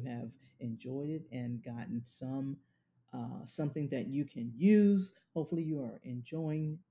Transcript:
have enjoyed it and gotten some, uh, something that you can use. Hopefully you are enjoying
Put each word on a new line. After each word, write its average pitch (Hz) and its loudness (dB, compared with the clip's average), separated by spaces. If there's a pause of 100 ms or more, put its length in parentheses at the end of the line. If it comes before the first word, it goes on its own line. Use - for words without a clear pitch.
have 120 -6 (320)
enjoyed 127 -4
it 160 -4
and 123 -4
gotten 120 -6
some, 135 -4 (580)
uh, 123 -6
something 147 -2
that 127 -2
you 139 0
can 120 -6
use. 202 8 (200)
Hopefully 165 0
you 156 0
are 113 -6
enjoying 156 -2 (120)